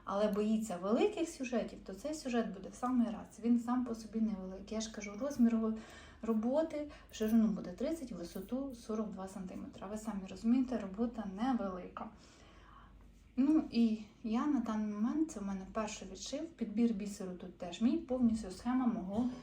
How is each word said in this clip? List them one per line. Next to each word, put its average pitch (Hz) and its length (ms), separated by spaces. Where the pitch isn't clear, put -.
але 202 240
боїться 214 500
великих 302 520
сюжетів, 233 560
то 190 80
цей 294 200
сюжет 233 400
буде 190 160
в - 60
самий 247 320
раз. 196 360
Він 240 160
сам 247 260
по 233 100
собі - 260
невеликий. 190 540
Я 220 60
ж 220 100
кажу, 208 200
розмір 247 340
ро-, 220 220
роботи, 285 680
в - 40
ширину 220 320
буде 175 240
тридцять, 285 400
в 180 40
висоту 233 600
сорок 214 360
два 190 160
сантиметри. - 580
А - 20
ви 214 100
самі 196 320
розумієте, 240 480
робота 208 460
невелика. 196 640
Ну 285 340
і 226 260
я 233 220
на 277 140
даний 214 340
момент, 285 380
це 208 80
в 196 60
мене 196 280
перший 214 380
відшив, 294 360
підбір 233 460
бісеру 196 380
тут 180 260
теж 180 240
мій, 285 160
повністю 240 540
схема 247 340
мого, 202 440